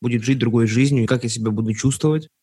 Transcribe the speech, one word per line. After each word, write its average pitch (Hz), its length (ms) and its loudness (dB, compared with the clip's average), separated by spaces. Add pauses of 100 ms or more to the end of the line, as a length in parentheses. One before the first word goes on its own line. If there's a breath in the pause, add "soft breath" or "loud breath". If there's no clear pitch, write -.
будет 120 220 -2
жить 131 160 0
другой 117 280 2
жизнью, 127 380 2
и - 20 0
как 120 180 0
я 117 60 -4
себя 110 200 -4
буду 110 240 -2
чувствовать? 151 540 -2 (140)